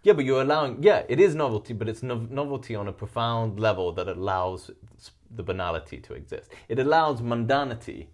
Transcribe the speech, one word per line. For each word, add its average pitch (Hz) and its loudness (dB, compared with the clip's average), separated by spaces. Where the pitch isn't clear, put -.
Yeah, 202 8
but 143 4
you're 131 2
allowing, 139 0
yeah, 190 6
it - 0
is 180 6
novelty, 120 -2
but 107 -4
it's 110 -8
no-, 120 -6
novelty 135 -6
on 101 -6
a 95 -8
profound 117 -2
level 92 2
that 90 -4
allows 92 -4
s-, - -20
the 110 -12
banality 87 -4
to - -16
exist. - -14
It 120 -2
allows 147 2
mundanity. 120 -2